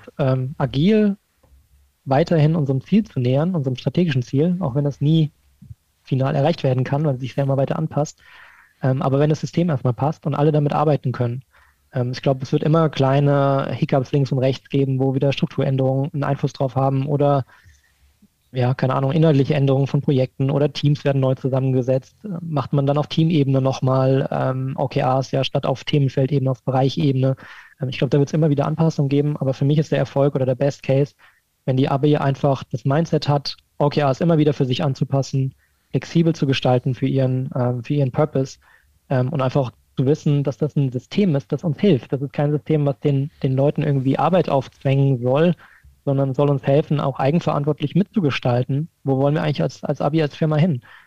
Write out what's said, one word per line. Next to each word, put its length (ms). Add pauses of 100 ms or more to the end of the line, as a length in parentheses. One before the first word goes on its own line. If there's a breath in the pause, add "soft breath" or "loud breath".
(180)
ähm, 380
agil 600 (880)
weiterhin 500
unserem 240
Ziel 240
zu 160
nähern, 340
unserem 220
strategischen 460
Ziel, 380
auch 160
wenn 80
das 180
nie 280 (720)
final 320
erreicht 260
werden 220
kann, 200
weil 120
es 40
sich 140
sehr 100
immer 140
weiter 180
anpasst. 460 (600 loud breath)
Ähm, 200
aber 160
wenn 100
das 120
System 280
erstmal 240
passt 320
und 100
alle 180
damit 200
arbeiten 400
können, 300 (500 soft breath)
ähm, 200
ich 100
glaube, 200
es 100
wird 100
immer 260
kleine 840
Hiccups 400
links 180
und 80
rechts 300
geben, 320
wo 140
wieder 180
Strukturänderungen 800
einen 120
Einfluss 280
drauf 240
haben 300
oder, 380 (1080 soft breath)
ja, 220
keine 200
Ahnung, 160
inhaltliche 440
Änderungen 340
von 120
Projekten 500
oder 220
Teams 320
werden 160
neu 140
zusammengesetzt. 800 (100)
Äh, 40 (120)
macht 320
man 140
dann 120
auf 100
Teamebene 520
nochmal, 680
ähm, 460
O 100
K 160
Rs, 300
ja, 100
statt 240
auf 160
Themenfeldebene, 680
auf 100
Bereichebene. 720 (460 loud breath)
Ähm, 80
ich 100
glaube, 120
da 100
wird's 120
immer 180
wieder 160
Anpassungen 420
geben, 300
aber 160
für 100
mich 140
ist 120
der 80
Erfolg 380
oder 100
der 80
Best 300
Case, 300 (500 soft breath)
wenn 120
die 120
ABI 280
einfach 540
das 140
Mindset 440
hat, 280 (220)
O 100
K 200
Rs 120
immer 180
wieder 140
für 140
sich 180
anzupassen, 680 (380)
flexibel 420
zu 140
gestalten 480
für 140
ihren, 480
ähm, 260
für 120
ihren 180
Purpose, 460 (500 soft breath)
ähm, 220
und 100
einfach 320 (240)
zu 100
wissen, 380
dass 140
das 180
ein 160
System 420
ist, 160
das 140
uns 160
hilft, 320
dass 80
es 100
kein 220
System, 340
was 140
den, 300 (120)
den 140
Leuten 260
irgendwie 340
Arbeit 320
aufzwängen 720
soll, 340 (500 loud breath)
sondern 300
soll 160
uns 120
helfen, 380
auch 180
eigenverantwortlich 800
mitzugestalten, 920 (140)
wo 140
wollen 180
wir 80
eigentlich 200
als, 200
als 180
Abi, 220
als 140
Firma 200
hin? 260 (240 loud breath)